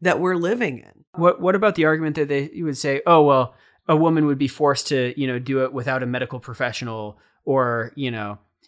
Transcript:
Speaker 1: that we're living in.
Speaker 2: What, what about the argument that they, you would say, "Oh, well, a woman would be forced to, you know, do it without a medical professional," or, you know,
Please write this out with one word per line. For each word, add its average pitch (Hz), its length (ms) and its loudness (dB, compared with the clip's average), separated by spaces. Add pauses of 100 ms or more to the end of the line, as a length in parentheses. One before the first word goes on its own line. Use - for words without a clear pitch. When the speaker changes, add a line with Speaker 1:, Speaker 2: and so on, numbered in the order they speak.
Speaker 1:
that 170 180 2
we're 180 160 0
living 175 440 -2
in. - 340 -20
Speaker 2:
What, 170 260 2
what 185 160 2
about 214 200 2
the 160 100 2
argument 156 320 0
that 147 100 0
they, 143 260 -2
you 170 120 -8
would 143 120 -4
say, 139 280 -2
"Oh, 170 160 8
well, 135 340 4 (320)
a 160 80 4
woman 160 300 4
would 143 120 0
be 139 120 0
forced 139 380 0
to, 127 280 0
you 139 100 -2
know, 123 140 -2
do 131 240 -2
it 131 80 -2
without 131 320 -4
a - 20 -4
medical 123 340 -6
professional," 113 800 -6 (280)
or, 120 500 0
you 131 160 -6
know, 104 280 -8 (280)